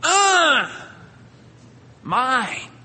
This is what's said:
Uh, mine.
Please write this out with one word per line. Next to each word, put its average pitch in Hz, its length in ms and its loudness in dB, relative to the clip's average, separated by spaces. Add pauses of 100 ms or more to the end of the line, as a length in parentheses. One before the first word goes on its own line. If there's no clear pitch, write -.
Uh, 339 640 2 (1300)
mine. 247 680 -2 (140)